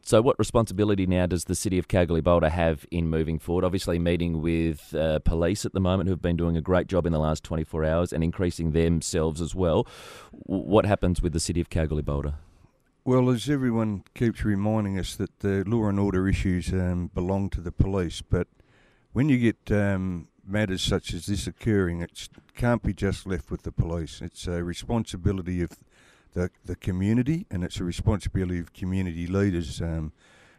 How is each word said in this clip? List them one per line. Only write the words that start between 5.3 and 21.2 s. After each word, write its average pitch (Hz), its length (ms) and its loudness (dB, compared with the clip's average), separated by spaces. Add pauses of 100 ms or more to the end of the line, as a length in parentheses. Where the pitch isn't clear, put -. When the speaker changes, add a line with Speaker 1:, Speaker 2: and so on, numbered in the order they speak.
Speaker 1:
at - 80 -6
the 92 60 0
moment, 92 280 2
who've 90 140 0
been 85 160 2
doing 85 180 2
a 80 60 0
great 90 240 2
job 87 180 0
in 85 80 0
the 78 60 2
last 78 260 0
twenty-four 80 400 -4
hours 82 260 2
and 80 140 -2
increasing 82 480 -2
themselves 82 720 2
as 76 120 -6
well. 90 320 2 (600)
W-, 92 160 -2
what 95 220 4
happens 95 340 2
with 82 140 0
the 82 60 0
City 82 200 -2
of 85 80 -2
Kalgoorlie 78 340 0
Boulder? 71 340 -4 (680)
Speaker 2:
Well, 127 240 4
as 123 220 0
everyone 113 520 0 (120)
keeps 117 320 0
reminding 104 520 0
us 87 180 -6
that - 240 -6
the 98 260 0
law 107 240 2
and 98 100 2
order 95 260 2
issues, 90 460 0
um, 90 420 0
belong 95 360 -2
to - 100 -6
the 85 100 -8
police, 95 520 0
but 90 260 -2 (640)
when 135 160 2
you 135 100 6
get, 117 320 0
um, 95 580 0 (200)
matters 98 320 -2
such - 320 -2
as 85 140 -8